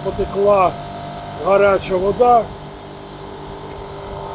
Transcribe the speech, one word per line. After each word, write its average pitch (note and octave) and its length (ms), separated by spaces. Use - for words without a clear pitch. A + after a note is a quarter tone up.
потекла G3 680
гаряча G3 500
вода. G3+ 460